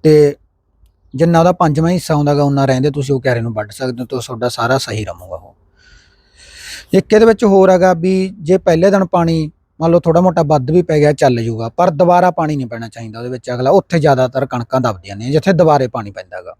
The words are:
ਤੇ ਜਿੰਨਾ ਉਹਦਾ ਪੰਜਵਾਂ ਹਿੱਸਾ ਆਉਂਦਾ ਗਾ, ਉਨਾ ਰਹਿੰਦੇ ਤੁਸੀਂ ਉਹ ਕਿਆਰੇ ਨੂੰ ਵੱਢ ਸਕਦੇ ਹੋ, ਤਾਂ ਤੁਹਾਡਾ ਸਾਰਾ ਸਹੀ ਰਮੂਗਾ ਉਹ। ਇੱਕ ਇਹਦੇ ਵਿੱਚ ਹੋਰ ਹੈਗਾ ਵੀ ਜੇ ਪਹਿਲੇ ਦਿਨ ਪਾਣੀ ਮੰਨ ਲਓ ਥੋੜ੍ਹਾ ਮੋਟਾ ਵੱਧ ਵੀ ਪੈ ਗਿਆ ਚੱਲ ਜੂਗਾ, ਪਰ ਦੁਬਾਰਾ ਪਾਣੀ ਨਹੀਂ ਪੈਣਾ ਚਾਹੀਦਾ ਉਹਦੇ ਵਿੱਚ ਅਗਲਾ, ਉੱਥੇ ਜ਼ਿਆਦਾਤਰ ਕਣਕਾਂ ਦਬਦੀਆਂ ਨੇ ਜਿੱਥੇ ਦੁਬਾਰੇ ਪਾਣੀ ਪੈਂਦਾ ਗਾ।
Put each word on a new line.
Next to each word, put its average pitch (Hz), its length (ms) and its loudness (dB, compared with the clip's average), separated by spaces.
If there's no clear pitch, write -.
ਤੇ 151 320 4
ਜਿੰਨਾ 165 260 2
ਉਹਦਾ 170 120 4
ਪੰਜਵਾਂ 160 400 0
ਹਿੱਸਾ 170 220 -2
ਆਉਂਦਾ 147 220 0
ਗਾ, 143 80 0
ਉਨਾ 139 220 0
ਰਹਿੰਦੇ 131 260 0
ਤੁਸੀਂ 139 240 -4
ਉਹ 123 60 -4
ਕਿਆਰੇ 120 200 -2
ਨੂੰ 113 120 -6
ਵੱਢ 107 180 -8
ਸਕਦੇ 127 300 -8
ਹੋ, 123 40 -8
ਤਾਂ 127 140 -8
ਤੁਹਾਡਾ 120 300 -8
ਸਾਰਾ 120 280 -2
ਸਹੀ 107 280 -6
ਰਮੂਗਾ 90 300 -14
ਉਹ। - 200 -20
ਇੱਕ 190 200 2
ਇਹਦੇ 220 120 6
ਵਿੱਚ 226 180 2
ਹੋਰ 190 260 4
ਹੈਗਾ 185 240 4
ਵੀ 190 460 -2
ਜੇ 180 180 0
ਪਹਿਲੇ 180 340 2
ਦਿਨ 190 140 0
ਪਾਣੀ 165 460 -2
ਮੰਨ 165 120 0
ਲਓ 175 80 4
ਥੋੜ੍ਹਾ 165 220 2
ਮੋਟਾ 175 220 2
ਵੱਧ 143 280 0
ਵੀ 180 100 2
ਪੈ 160 180 0
ਗਿਆ 147 140 4
ਚੱਲ 127 300 0
ਜੂਗਾ, 113 260 -6
ਪਰ 180 200 0
ਦੁਬਾਰਾ 175 420 2
ਪਾਣੀ 156 240 -4
ਨਹੀਂ 131 120 -6
ਪੈਣਾ 117 200 -12
ਚਾਹੀਦਾ 110 320 -16
ਉਹਦੇ 123 100 -12
ਵਿੱਚ 127 220 -10
ਅਗਲਾ, 127 200 0
ਉੱਥੇ 175 280 2
ਜ਼ਿਆਦਾਤਰ 131 460 0
ਕਣਕਾਂ 127 360 -4
ਦਬਦੀਆਂ 98 340 -6
ਨੇ 117 160 -8
ਜਿੱਥੇ 156 220 2
ਦੁਬਾਰੇ 151 340 2
ਪਾਣੀ 110 240 -8
ਪੈਂਦਾ 92 300 -14
ਗਾ। 87 180 -18